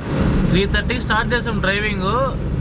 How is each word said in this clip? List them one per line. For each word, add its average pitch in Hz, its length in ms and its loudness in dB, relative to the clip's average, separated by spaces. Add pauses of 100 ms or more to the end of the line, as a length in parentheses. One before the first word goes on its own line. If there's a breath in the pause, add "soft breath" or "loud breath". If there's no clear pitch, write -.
(500)
త్రీ 190 160 4
థర్టీకి 208 340 0
స్టార్ట్ 269 320 0
చేసాం 226 280 0
డ్రైవింగ్. 202 800 0 (220)